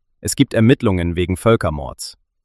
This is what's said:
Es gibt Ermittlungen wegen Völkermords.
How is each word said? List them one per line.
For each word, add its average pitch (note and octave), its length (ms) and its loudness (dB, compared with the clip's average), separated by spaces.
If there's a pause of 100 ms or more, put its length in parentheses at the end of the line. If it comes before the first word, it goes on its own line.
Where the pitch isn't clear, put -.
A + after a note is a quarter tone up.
(220)
Es - 160 -6
gibt - 160 2
Ermittlungen G2 640 2
wegen F2+ 180 -2
Völkermords. D#2 800 -2 (300)